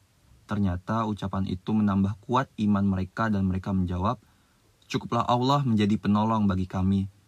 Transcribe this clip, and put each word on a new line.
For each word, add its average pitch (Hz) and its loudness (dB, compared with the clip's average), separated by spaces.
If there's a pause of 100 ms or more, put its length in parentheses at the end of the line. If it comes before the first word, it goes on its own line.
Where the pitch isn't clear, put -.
(500)
Ternyata 104 -2
ucapan 98 -4
itu 95 -6
menambah 101 2
kuat 123 0 (160)
iman 101 2
mereka 98 -2
dan 98 0
mereka 92 -2
menjawab, 92 -2 (720)
"Cukuplah 117 -2
Allah 127 2
menjadi 107 2
penolong 104 2
bagi 92 -2
kami, 98 0 (220)